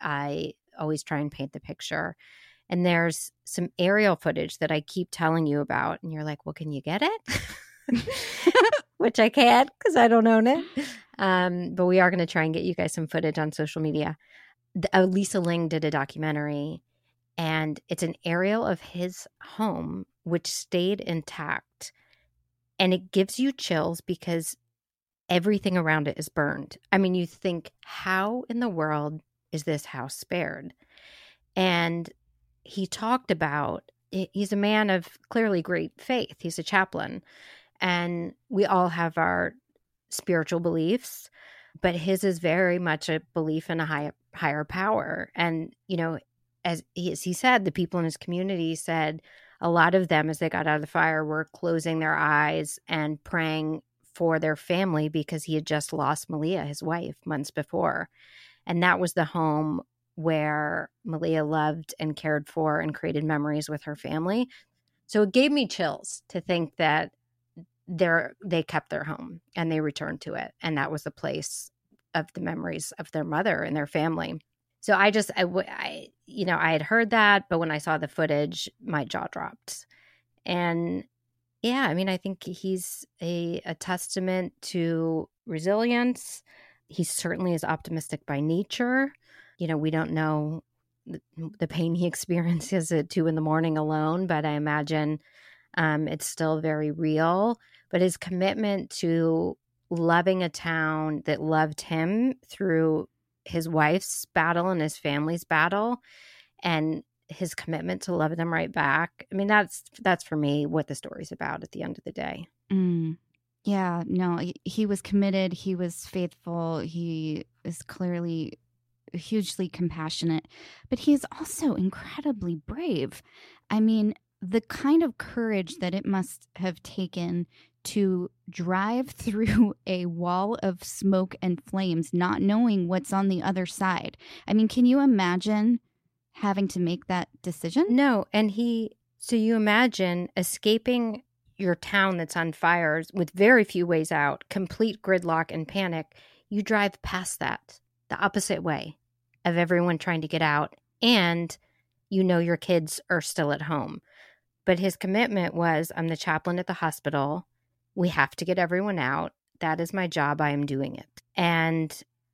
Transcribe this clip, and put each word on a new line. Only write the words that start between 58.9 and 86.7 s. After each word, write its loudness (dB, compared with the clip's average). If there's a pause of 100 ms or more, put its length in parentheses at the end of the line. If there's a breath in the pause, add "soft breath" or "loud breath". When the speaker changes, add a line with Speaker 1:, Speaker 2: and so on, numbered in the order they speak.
Speaker 1:
was 0
the 2
home 0 (340)
where -2 (160)
Malia 0
loved -2
and -4
cared -2
for 0
and -2
created -2
memories -2
with -8
her -8
family. -2 (600 loud breath)
So 2
it 0
gave 6
me 0
chills -6
to -6
think -2
that 2 (760)
they're, 2
they 0
kept -6
their -4
home -10 (160)
and -2
they 0
returned -6
to -10
it. -8 (100)
And -2
that -2
was -6
the -10
place -8 (440)
of -4
the -10
memories -6
of -14
their -4
mother 0
and -4
their -2
family. -2 (420)
So 2
I 6
just, 0
I, 0
w-, 0
I, -10 (180)
you -6
know, 2
I 4
had 2
heard 2
that, 6
but 2
when -2
I -2
saw 0
the -4
footage, 0 (160)
my -2
jaw -6
dropped. -12 (580 soft breath)
And -2 (580)
yeah, 0
I 0
mean, 0
I 0
think -8
he's -6 (140)
a, -4
a -8
testament -4 (100)
to -2 (180)
resilience. 0 (460 soft breath)